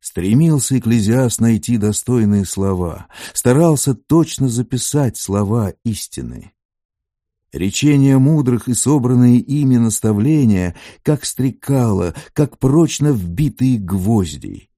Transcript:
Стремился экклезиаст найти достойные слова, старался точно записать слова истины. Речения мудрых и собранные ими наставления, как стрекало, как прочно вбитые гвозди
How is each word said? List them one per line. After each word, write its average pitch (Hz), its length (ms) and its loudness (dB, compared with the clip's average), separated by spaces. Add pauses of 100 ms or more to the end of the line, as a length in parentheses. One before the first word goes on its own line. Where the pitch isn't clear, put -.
Стремился 131 760 0
экклезиаст 117 600 0
найти 113 380 0
достойные 104 680 0
слова, 90 640 -6 (240)
старался 139 640 2
точно 147 560 0
записать 123 680 -4
слова 101 560 -2 (100)
истины. 62 720 -10 (1000)
Речения 135 680 2
мудрых 131 500 2
и 123 60 0
собранные 123 640 4
ими 135 380 0
наставления, 110 1000 0 (260)
как 147 220 -2
стрекало, 117 920 -2 (200)
как - 240 -2
прочно 143 500 2
вбитые 120 680 -2
гвозди 90 1000 -4